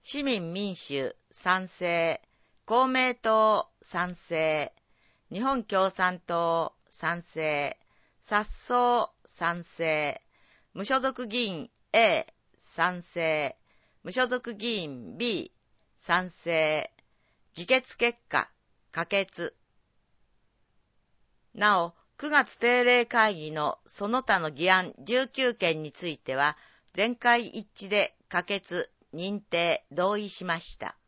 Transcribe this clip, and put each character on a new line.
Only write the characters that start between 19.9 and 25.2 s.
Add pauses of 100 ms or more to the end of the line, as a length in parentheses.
な
お、 (240)
九
月
定
例
会
議
の
そ
の
他
の
議
案
十